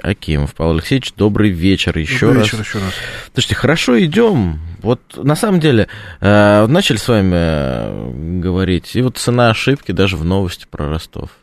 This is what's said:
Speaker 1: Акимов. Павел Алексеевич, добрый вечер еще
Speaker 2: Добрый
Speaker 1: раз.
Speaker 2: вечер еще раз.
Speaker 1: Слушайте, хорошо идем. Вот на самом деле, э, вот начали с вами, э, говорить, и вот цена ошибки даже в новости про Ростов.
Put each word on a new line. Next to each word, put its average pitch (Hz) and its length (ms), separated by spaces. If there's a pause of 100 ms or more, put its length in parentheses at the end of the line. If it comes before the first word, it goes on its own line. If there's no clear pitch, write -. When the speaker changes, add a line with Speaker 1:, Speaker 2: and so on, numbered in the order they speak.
Speaker 1:
Акимов. 73 520
Павел 82 180
Алексеевич, 131 420
добрый 104 340
вечер 90 480
еще 98 300
Speaker 2:
Добрый 123 160
Speaker 1:
раз. 107 100
Speaker 2:
вечер 107 120
еще - 160
раз. 95 120 (400)
Speaker 1:
Слушайте, - 220
хорошо 220 440
идем. 160 600 (240)
Вот 110 180 (160)
на 143 200
самом 196 220
деле, 135 300 (320)
э, 104 400
вот 113 100
начали 196 280
с - 100
вами, 98 260
э, 67 1040
говорить, 90 540
и 127 60
вот 127 160
цена 120 320
ошибки 131 440
даже 95 260
в 78 60
новости 92 460
про 73 200
Ростов. - 400 (120)